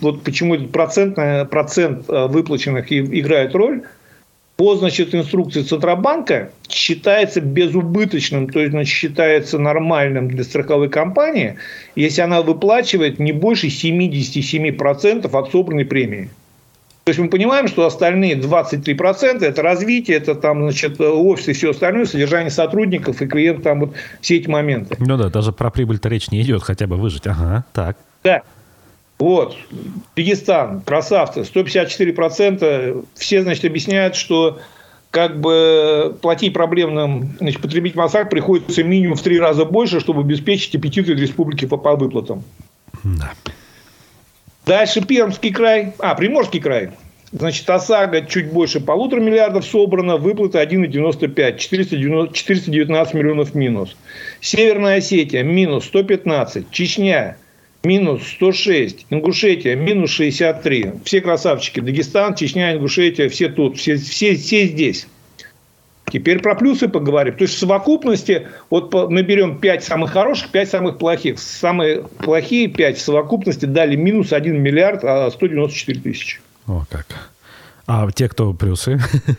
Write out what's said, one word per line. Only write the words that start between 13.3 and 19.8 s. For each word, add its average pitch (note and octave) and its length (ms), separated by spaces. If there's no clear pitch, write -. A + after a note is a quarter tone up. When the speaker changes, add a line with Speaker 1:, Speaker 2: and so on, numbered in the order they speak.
Speaker 1:
больше F3 360
семидесяти E3 680
семи D3+ 320
процентов C#3+ 640
от C3+ 160
собранной E3+ 320
премии. G#2 460
То - 60
есть D#3+ 100
мы F3 80
понимаем, A3+ 400
что E3+ 180
остальные F3 520
двадцать D3 480
три D3+ 80
процента — F#3+ 520
это C#3+ 160
развитие, F#3 560